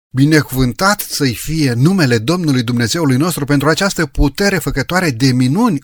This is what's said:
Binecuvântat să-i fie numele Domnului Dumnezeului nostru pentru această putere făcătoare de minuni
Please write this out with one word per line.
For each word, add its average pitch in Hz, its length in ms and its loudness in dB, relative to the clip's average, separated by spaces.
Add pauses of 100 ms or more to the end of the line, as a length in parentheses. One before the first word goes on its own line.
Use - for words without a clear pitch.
(140)
Binecuvântat 131 840 2
să-i 131 340 -4
fie 147 380 -2
numele 131 460 2
Domnului 143 440 0
Dumnezeului 123 540 0
nostru 156 280 -2
pentru 139 240 0
această 170 380 -2
putere 185 520 0
făcătoare 170 520 -2
de 131 220 2
minuni 139 520 2